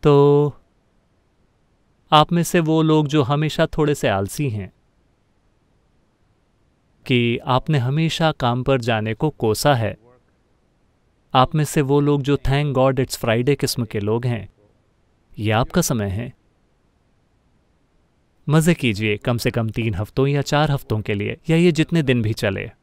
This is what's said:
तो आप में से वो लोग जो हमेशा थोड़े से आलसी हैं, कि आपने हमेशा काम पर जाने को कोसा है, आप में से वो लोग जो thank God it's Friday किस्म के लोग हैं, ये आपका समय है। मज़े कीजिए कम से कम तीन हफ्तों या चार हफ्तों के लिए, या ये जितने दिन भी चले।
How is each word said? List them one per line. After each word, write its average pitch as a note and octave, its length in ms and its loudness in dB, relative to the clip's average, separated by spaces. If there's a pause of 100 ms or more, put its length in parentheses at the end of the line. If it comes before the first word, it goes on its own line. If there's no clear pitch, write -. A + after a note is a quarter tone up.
तो C#3+ 520 4 (1600)
आप D3+ 200 6
में E3+ 120 2
से F3 160 0
वो D#3+ 220 2
लोग D#3 260 4
जो C#3+ 160 2
हमेशा D3 420 0
थोड़े C#3+ 300 -2
से - 120 -4
आलसी G2+ 420 -2
हैं, G2+ 240 -8 (2250)
कि A#2+ 320 2
आपने C3 400 -2
हमेशा D#3 540 0
काम B2 320 -2
पर C3+ 180 2
जाने A2+ 320 -2
को - 160 -2
कोसा A#2+ 460 0
है, A2+ 220 -4 (1400)
आप C3 220 2
में D3+ 80 0
से D3+ 180 -2
वो C#3 180 2
लोग C#3+ 220 0
जो C#3 140 0
thank C#3 420 -2
God C3 280 2
it's - 140 -12
Friday B2 360 0
किस्म B2 300 -4
के G#2+ 140 -6
लोग G#2+ 260 -2
हैं, A2+ 240 -6 (880)
ये A2 120 -2
आपका C3 300 0
समय A2 280 -4
है। A#2 240 -8 (2250)
मज़े D#3+ 240 4
कीजिए G#2+ 440 -2
कम A#2+ 200 -2
से A#2 140 -2
कम A2+ 180 -2
तीन A2+ 240 -4
हफ्तों G#2+ 340 -2
या C#3+ 140 0
चार D3+ 300 0
हफ्तों A2 300 -2
के G#2+ 120 -4
लिए, G#2 240 -6 (120)
या D#3+ 80 4
ये F3 140 4
जितने D#3+ 320 0
दिन B2+ 180 2
भी A2 120 -2
चले। G2 380 -4 (120)